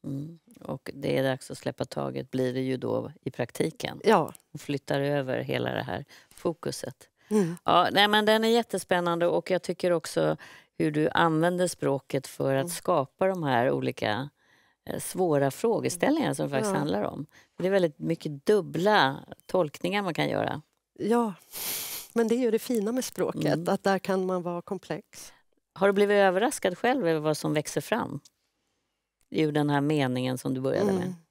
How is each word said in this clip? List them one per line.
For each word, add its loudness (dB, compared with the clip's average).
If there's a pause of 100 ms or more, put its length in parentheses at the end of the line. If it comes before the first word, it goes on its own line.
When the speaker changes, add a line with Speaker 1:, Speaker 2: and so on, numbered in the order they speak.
Speaker 1:
Mm. -8 (220)
Och -10
det -2
är 2
dags -4
att -10
släppa -6
taget, -6
blir -2
det -2
ju -2
då -4 (100)
i -6
praktiken. -6
Speaker 2:
Ja. 4 (200)
Speaker 1:
Och -14
flyttar -4
över -2
hela -2
det -2
här -6 (260)
fokuset. -8 (200)
Speaker 2:
Mm. 0
Speaker 1:
Ja, 4
nej, 4
men 2
den 4
är 4
jättespännande, 0
och 0
jag 0
tycker -2
också 0 (420)
hur 2
du 2
använder 2
språket -2
för -2
att 2
Speaker 2:
Mm. -6
Speaker 1:
skapa 0
de -2
här 4
olika, -2 (640)
eh, -6
svåra 0
frågeställningarna 0
som -4
det -6
faktiskt 0
Speaker 2:
Ja. 0
Speaker 1:
handlar -2
om. -8 (300)
För -8
det 0
är 2
väldigt 2
mycket -4
dubbla 4 (300)
tolkningar 0
man -2
kan 0
göra. -2 (360)
Speaker 2:
Ja, 0 (800)
men 2
det 4
är 2
ju 2
det 2
fina -2
med -2
språket, -2
Speaker 1:
Mm. -2
Speaker 2:
att -4
där 2
kan -2
man -2
vara -6
komplex. -10 (420)
Speaker 1:
Har 2
du 6
blivit 4
överraskad 2
själv 2
över 2
vad 0
som -2
växer -2
fram -4 (1120)
ur 0
den 2
här 4
meningen 0
som -4
du -4
började 0
med? 0
Speaker 2:
Mm. -6 (160)